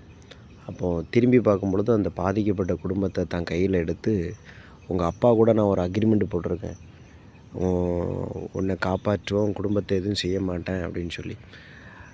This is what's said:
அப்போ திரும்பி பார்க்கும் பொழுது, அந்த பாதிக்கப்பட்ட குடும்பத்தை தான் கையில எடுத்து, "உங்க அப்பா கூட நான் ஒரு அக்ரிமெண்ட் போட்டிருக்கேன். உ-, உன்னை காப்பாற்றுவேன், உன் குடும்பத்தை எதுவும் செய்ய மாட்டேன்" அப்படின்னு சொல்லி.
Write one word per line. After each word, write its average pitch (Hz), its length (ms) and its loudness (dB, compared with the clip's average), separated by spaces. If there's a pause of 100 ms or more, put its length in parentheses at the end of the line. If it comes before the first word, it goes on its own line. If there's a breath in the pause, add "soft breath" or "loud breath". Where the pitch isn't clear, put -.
(680 loud breath)
அப்போ 87 440 -4
திரும்பி 123 300 6
பார்க்கும் 101 300 2
பொழுது, 104 220 2
அந்த 104 160 2
பாதிக்கப்பட்ட 95 680 -2
குடும்பத்தை 92 500 -2
தான் 87 200 -4
கையில 90 260 0
எடுத்து, 87 640 -2 (540 loud breath)
"உங்க 90 160 0
அப்பா 95 280 4
கூட 113 200 6
நான் 107 120 4
ஒரு 95 180 2
அக்ரிமெண்ட் 101 480 2
போட்டிருக்கேன். 87 460 -4 (760 loud breath)
உ-, 90 1000 -2
உன்னை 95 240 -2 (100)
காப்பாற்றுவேன், 98 580 0
உன் 104 80 0
குடும்பத்தை 98 440 -2
எதுவும் 98 180 -2
செய்ய 92 260 -2
மாட்டேன்" 90 340 -4
அப்படின்னு 87 360 -6
சொல்லி. - 260 -10 (760 loud breath)